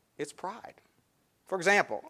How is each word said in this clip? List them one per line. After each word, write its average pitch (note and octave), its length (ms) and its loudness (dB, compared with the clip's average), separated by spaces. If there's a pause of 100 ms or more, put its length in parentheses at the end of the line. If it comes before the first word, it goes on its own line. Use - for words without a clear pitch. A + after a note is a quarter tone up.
(180)
it's D3 140 -10
pride. G#3 420 -14 (720)
For F#2+ 100 -4
example, F3+ 540 2